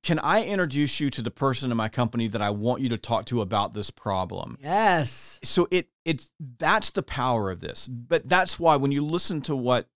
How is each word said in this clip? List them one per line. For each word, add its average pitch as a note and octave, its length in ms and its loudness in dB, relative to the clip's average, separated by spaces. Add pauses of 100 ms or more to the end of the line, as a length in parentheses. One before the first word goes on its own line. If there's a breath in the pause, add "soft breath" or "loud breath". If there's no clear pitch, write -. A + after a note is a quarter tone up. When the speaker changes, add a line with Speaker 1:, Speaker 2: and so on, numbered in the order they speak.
Speaker 1:
"Can D#3+ 160 0
I F#3+ 240 2
introduce D3 560 0
you C#3+ 100 0
to B2 120 -8
the G#2+ 100 -4
person C3 400 0
in A#2 40 0
my A2 120 0
company A#2 400 0
that G#2 120 -4
I G#2 100 0
want G#2+ 300 0
you C3 100 0
to A#2 80 0
talk - 280 -2
to B2 140 0
about G2+ 320 0
this G#2 180 -6
problem?" F#2 720 -4
Speaker 2:
Yes. F3 800 0
Speaker 1:
So - 300 4
it, F3+ 160 0 (160)
it's, D#3+ 340 -4
that's D#3+ 520 0
the F3+ 120 -2
power A#2+ 480 0
of F2+ 100 -8
this. - 280 -8
But B2+ 400 -4
that's F3+ 320 2
why E3 160 6
when C#3 160 2
you C#3+ 120 0
listen D#3+ 380 -2
to D3 140 -2
what, B2 400 0